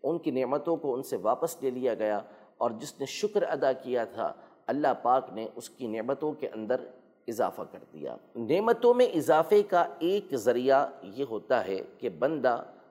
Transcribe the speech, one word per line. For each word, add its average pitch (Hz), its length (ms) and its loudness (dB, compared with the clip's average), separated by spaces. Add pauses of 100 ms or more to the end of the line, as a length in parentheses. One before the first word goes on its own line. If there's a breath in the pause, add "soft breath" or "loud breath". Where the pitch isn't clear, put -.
ان 160 160 -2
کی 160 120 -4
نعمتوں 135 460 0
کو 147 180 -2
ان 131 80 -4
سے 127 140 -6
واپس 113 460 -2
لے 131 80 0
لیا 123 240 0
گیا، 104 260 -2 (380 loud breath)
اور 117 120 0
جس 113 300 -12
نے 139 60 -4
شکر 208 360 -2
ادا 143 300 2
کیا 123 320 -2
تھا، 110 280 -6 (340 loud breath)
اللہ 147 220 0 (140)
پاک - 300 2
نے 113 220 -8
اس - 160 -14
کی - 160 -12
نعمتوں 127 460 -4
کے - 160 -8
اندر 110 360 -4 (440)
اضافہ 107 340 -2 (100)
کر 90 60 -18 (140)
دیا۔ 69 240 -10 (200)
نعمتوں 226 580 2
میں 247 120 6
اضافے 165 560 4
کا 180 220 4 (140)
ایک 185 360 -2
ذریعہ 127 520 4 (160)
یہ 110 280 -6
ہوتا 107 360 -2
ہے 95 120 -2 (200)
کہ 123 100 -4
بندہ 123 540 0 (280)